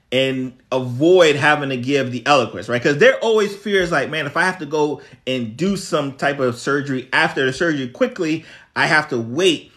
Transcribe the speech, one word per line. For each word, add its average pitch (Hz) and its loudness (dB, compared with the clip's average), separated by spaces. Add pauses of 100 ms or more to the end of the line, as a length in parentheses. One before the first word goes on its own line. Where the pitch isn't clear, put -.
(120)
and 131 -2 (180)
avoid 143 4
having 143 2
to 131 -2
give 127 0
the 123 -6
Eliquis," 117 2
right? 120 -2
'Cause 147 0
their 240 6
always 214 0
fear 202 -2
is 175 -2
like, 135 -2
"Man, 156 -4
if 143 -6
I 165 2
have 185 0
to 156 -10
go 147 -2 (260)
and 120 -4
do 190 0
some 147 -4
type 143 -2
of 123 -2
surgery 139 -4
after 156 0
the 127 0
surgery 147 -2
quickly, 160 -4 (320)
I 135 0
have 156 2
to 135 -4
wait 127 -2